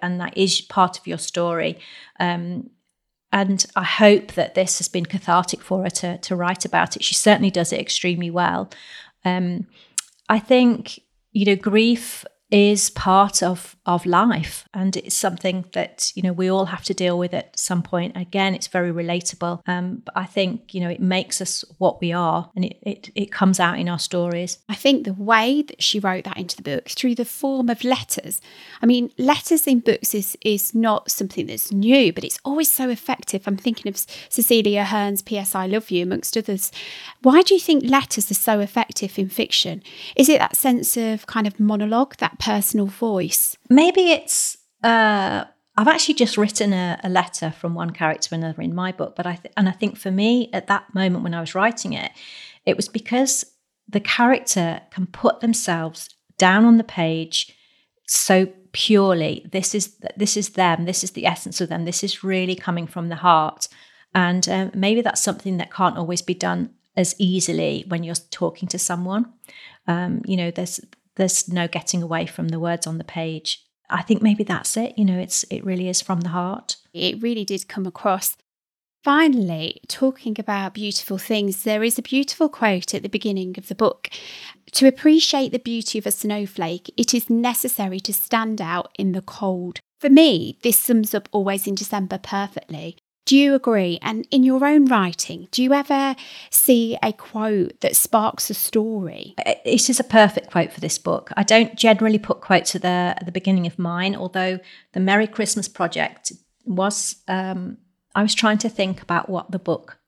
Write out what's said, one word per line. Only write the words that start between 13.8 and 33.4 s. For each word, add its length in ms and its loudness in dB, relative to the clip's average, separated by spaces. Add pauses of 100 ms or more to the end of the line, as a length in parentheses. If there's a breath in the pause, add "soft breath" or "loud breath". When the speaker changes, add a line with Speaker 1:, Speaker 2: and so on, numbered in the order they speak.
Speaker 1:
of 220 0
life, 640 2
and 240 -2
it's 180 -6
something 580 -2
that, 420 -4
you 80 -4
know, 100 0
we 160 0
all 160 2
have 180 -10
to 120 -4
deal 240 0
with 120 -2
at 260 -8
some 260 -2
point. 340 -4
Again, 380 -2
it's 100 -10
very 260 -2
relatable, 760 -4
um, 360 -4
but 140 -8
I 80 -4
think, 480 -4
you 80 -4
know, 80 -2
it 100 -6
makes 420 -2
us 220 -6 (140)
what 240 0
we 100 -2
are, 440 -2
and 100 -2
it, 160 -12
it, 320 -10
it 180 -4
comes 280 2
out 180 2
in 100 -4
our 120 -4
stories. 580 -4 (100)
Speaker 2:
I 60 -6
think 300 2
the 100 -6
way 480 2
that 220 -6
she 160 0
wrote 240 -2
that 140 -10
into 200 -10
the 60 -20
book, 260 -6
through 240 0
the 100 -4
form 460 -2
of 140 -2
letters. 580 -4 (400 loud breath)
I 60 4
mean, 320 4
letters 480 2
in 140 4
books 340 0
is, 260 -4
is 320 -2
not 380 0
something 340 -4
that's 260 -8
new, 400 4
but 120 -8
it's 200 -8
always 280 0
so 180 -2
effective. 560 -6